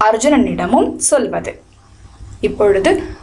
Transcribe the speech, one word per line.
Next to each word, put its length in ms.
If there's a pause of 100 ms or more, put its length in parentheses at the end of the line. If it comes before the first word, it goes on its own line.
அர்ஜுனனிடமும் 920
சொல்வது. 640 (800)
இப்பொழுது 640 (200)